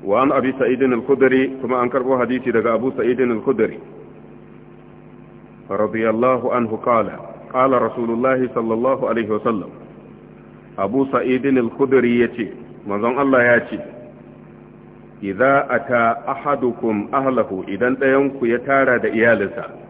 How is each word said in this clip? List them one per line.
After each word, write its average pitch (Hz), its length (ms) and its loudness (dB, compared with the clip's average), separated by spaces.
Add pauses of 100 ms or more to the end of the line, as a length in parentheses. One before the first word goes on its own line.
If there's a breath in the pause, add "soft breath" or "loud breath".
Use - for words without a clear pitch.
Wa 101 180 2
an 143 100 2
Abi 131 260 0
Sa'idin 127 340 2
al-Khudri, 131 680 2
kuma 127 180 -2
an 123 100 0
karɓo 131 300 0
hadisi 120 320 -2
daga 113 220 2
Abu 117 180 -2
Sa'idin 123 400 0
al-Khudri. 110 480 -2 (1900)
Radiyallahu 113 840 0
anhu 113 320 -2
qala, 110 320 0 (360)
qala 127 280 4
Rasulullah 117 560 0 (180)
sallallahu 120 540 0
alaihi 113 240 -2
wa 107 80 -2
sallam. 117 300 -2 (1040)
Abu 120 340 0
Sa'idin 127 480 0
al-Khudri 123 640 2
ya 117 160 2
ce, 107 160 -6 (340)
manzon 104 320 -2
Allah 135 260 4
ya 120 140 6 (100)
ce, 107 100 -8 (1400)
"Idza 127 460 2
ata 117 580 2
ahadukum 123 840 -2
ahlahu, 120 560 0
idan 120 280 0
ɗayanku 135 500 2
ya 117 140 2
tara 135 380 2
da 107 100 0
iyalinsa." 104 640 0 (160)